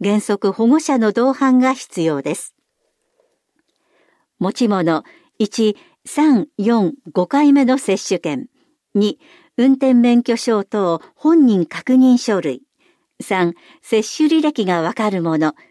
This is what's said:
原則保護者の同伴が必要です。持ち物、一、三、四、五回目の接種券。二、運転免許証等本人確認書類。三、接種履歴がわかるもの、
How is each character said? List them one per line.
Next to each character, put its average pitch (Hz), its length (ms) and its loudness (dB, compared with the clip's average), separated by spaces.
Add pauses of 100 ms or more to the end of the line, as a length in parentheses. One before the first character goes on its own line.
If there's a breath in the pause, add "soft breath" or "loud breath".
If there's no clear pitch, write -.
原 208 180 0
則 202 320 -2
保 226 140 -2
護 294 140 4
者 285 160 -2
の 214 160 0
同 254 220 0
伴 262 240 2
が 262 160 2
必 - 260 -10
要 151 220 -2
で 151 140 -6
す。 - 180 -16 (1800)
持 185 140 -4
ち 240 160 -2
物、 170 360 -2 (340 soft breath)
一、 214 380 -2 (300 soft breath)
三、 294 500 2
四、 208 380 0 (180)
五 180 140 0
回 285 260 2
目 277 140 4
の 254 100 2
接 190 260 -4
種 180 160 -4
券。 143 300 -8 (460)
二、 208 240 -2 (400 soft breath)
運 262 140 4
転 269 220 2
免 240 280 4
許 233 140 -2
証 214 280 -2
等 180 380 -2 (120 loud breath)
本 311 300 4
人 196 220 2
確 - 280 -4
認 254 220 6
書 208 240 -2
類。 139 220 -6 (580)
三、 175 340 -2 (280 soft breath)
接 - 340 -4
種 302 120 0
履 320 120 2
歴 294 240 -2
が 180 160 -2
わ 165 140 -4
か 214 160 -2
る 190 100 -4
も 165 160 -2
の、 156 180 0 (160 soft breath)